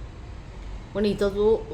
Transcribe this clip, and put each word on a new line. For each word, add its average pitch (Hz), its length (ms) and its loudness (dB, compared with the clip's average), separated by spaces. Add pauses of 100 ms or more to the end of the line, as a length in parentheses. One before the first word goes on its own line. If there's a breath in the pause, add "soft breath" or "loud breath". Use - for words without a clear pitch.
(960)
पण 208 100 2
हिचा 202 240 4
जो, 208 300 4 (160)